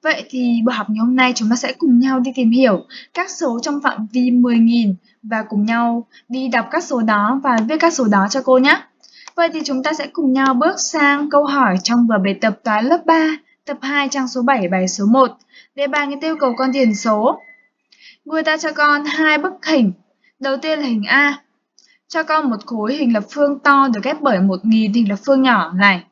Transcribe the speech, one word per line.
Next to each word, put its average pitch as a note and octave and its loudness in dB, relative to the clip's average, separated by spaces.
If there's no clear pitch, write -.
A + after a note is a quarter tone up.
Vậy D#4 -4
thì A#3+ 0
buổi B3 2
học G#3+ -6
ngày G#3+ -2
hôm B3 0
nay B3+ 2
chúng A3 -2
ta A#3+ 2
sẽ - -6
cùng B3+ 4
nhau C4 2
đi B3+ -2
tìm A#3+ 2
hiểu A#3 2
các F#4 -6
số A#3+ -4
trong C#4+ -6
phạm A3 -4
vi B3 0
mười B3 2
nghìn A3+ 2
và A3 -6
cùng G#3 -2
nhau A#3 -2
đi C4 -6
đọc A#3 -2
các E4 -2
số B3+ -4
đó G#3+ 0
và B3 2
viết G#3+ -2
các E4+ 2
số C4 -2
đó G3 2
cho C4+ -4
cô B3+ 4
nhé. C#4+ 2
Vậy E4+ 0
thì D#4+ -6
chúng C4 -4
ta D4+ -2
sẽ - -8
cùng C4+ -2
nhau C4+ 2
bước D#4 2
sang D4 0
câu D4 2
hỏi C4 0
trong A#3+ 2
vở A3 2
bài G3 -2
tập G#3+ -2
toán A3 -2
lớp E4 0
ba, D#4+ 2
tập D4 -10
hai, C#4 -2
trang C4+ -4
số B3 -6
bảy, A#3+ 0
bài F#3 0
số G3+ -4
một. B3 4
Đề C#4 -2
bài C#4+ -2
người C#4 -8
ta D#4+ -4
yêu D#4+ -2
cầu C4 0
con C4 0
điền B3 2
số. A3 0
Người D#4 -4
ta D#4 0
cho D#4 -6
con D4 0
hai D4+ 0
bức F4+ -6
hình. C4 2
Đầu C4+ -2
tiên D#4 -4
là D4 -4
hình A3+ -2
A. C#4 0
Cho D#4+ -4
con D#4 0
một G#3+ -6
khối A3+ -4
hình B3+ 0
lập G#3 0
phương C#4+ 0
to C#4 4
được G#3 -4
ghép D4+ -4
bởi A#3+ 2
một F#3 0
nghìn A3 2
hình A3+ 2
lập G3+ -4
phương C4+ 4
nhỏ G3+ 2
này. F#3 2